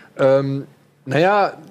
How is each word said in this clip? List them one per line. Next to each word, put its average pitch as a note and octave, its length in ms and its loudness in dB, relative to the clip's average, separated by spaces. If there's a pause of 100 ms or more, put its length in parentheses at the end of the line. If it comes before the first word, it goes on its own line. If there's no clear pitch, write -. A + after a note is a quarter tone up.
(180)
ähm, C#3 480 0 (380)
naja, F3 540 0 (140)